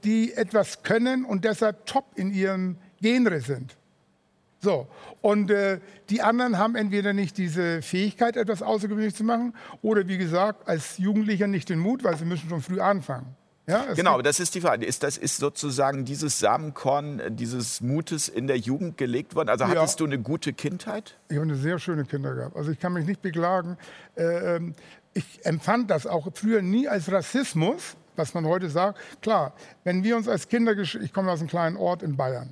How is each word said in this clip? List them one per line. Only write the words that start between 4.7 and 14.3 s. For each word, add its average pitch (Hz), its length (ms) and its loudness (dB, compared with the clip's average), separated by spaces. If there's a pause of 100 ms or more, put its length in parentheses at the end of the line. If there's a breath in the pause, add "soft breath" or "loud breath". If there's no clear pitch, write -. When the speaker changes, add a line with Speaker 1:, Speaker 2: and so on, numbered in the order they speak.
Speaker 1:
und, 208 280 4
äh, 196 300 4 (320 loud breath)
die 226 100 2
anderen 233 380 4
haben 226 160 2
entweder 208 380 0
nicht 196 260 -2
diese 170 420 0
Fähigkeit, 214 560 0
etwas 208 240 0
außergewöhnlich 214 540 0
zu 220 80 -4
machen, 233 320 0 (260 loud breath)
oder 214 260 2
wie 185 120 -2
gesagt, 185 500 0
als 165 300 -4
Jugendlicher 208 480 2
nicht 196 220 -2
den 165 100 0
Mut, 233 240 0
weil 175 140 2
sie 165 80 -6
müssen 170 240 -4
schon 165 120 -4
früh 185 180 -4
anfangen. 135 560 0 (320)
Ja, 214 220 2
es 196 60 -2
Speaker 2:
Genau, 165 200 6
Speaker 1:
gibt 123 100 2
Speaker 2:
das 147 140 4